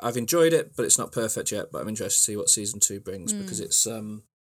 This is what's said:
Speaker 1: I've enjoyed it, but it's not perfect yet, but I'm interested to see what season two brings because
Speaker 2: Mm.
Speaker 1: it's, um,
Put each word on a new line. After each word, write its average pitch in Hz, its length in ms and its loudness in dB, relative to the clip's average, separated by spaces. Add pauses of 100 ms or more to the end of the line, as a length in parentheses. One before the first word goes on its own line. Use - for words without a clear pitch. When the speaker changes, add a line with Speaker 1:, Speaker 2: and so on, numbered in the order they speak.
Speaker 1:
I've 120 140 -2
enjoyed 165 360 4
it, - 240 2
but 123 80 0
it's - 140 6
not 120 140 -6
perfect - 400 -2
yet, 104 200 -4
but - 80 -6
I'm 78 80 -6
interested 104 300 -2
to - 60 6
see 107 120 0
what 101 140 2
season 104 300 0
two 98 200 0
brings 95 320 -6
because 101 280 -8
Speaker 2:
Mm. - 40 -4
Speaker 1:
it's, - 220 2
um, 107 360 -8 (200)